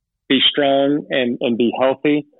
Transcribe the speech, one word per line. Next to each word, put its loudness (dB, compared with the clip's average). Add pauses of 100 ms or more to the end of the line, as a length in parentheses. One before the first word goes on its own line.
(300)
be 2
strong 0
and, -2
and -2
be 0
healthy, 0 (140)